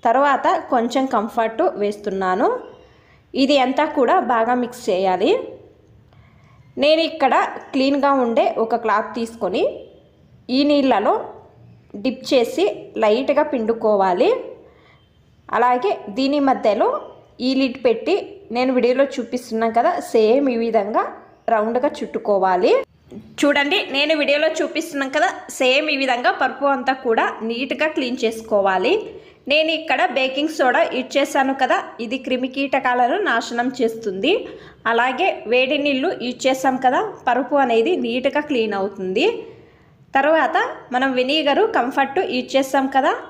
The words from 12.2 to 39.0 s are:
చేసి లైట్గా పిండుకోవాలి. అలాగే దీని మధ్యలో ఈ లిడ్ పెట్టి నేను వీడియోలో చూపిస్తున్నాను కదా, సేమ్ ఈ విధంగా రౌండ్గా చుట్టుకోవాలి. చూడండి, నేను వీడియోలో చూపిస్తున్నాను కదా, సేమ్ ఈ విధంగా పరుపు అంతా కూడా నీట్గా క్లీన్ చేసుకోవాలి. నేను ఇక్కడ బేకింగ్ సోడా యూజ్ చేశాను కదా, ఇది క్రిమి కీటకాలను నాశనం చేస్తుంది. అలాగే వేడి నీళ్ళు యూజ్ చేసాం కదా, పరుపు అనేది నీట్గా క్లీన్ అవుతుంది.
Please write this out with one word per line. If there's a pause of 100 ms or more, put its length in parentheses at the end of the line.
చేసి (380)
లైట్గా
పిండుకోవాలి. (1300)
అలాగే (260)
దీని (100)
మధ్యలో (580)
ఈ
లిడ్
పెట్టి (420)
నేను
వీడియోలో (100)
చూపిస్తున్నాను
కదా, (200)
సేమ్
ఈ
విధంగా (500)
రౌండ్గా (100)
చుట్టుకోవాలి. (680)
చూడండి, (160)
నేను
వీడియోలో (100)
చూపిస్తున్నాను
కదా, (320)
సేమ్
ఈ
విధంగా (100)
పరుపు (100)
అంతా (140)
కూడా (240)
నీట్గా (100)
క్లీన్
చేసుకోవాలి. (600)
నేను
ఇక్కడ (160)
బేకింగ్
సోడా (160)
యూజ్
చేశాను
కదా, (260)
ఇది (100)
క్రిమి
కీటకాలను (120)
నాశనం (100)
చేస్తుంది. (580)
అలాగే (240)
వేడి
నీళ్ళు (160)
యూజ్
చేసాం
కదా, (280)
పరుపు
అనేది (100)
నీట్గా
క్లీన్
అవుతుంది. (880)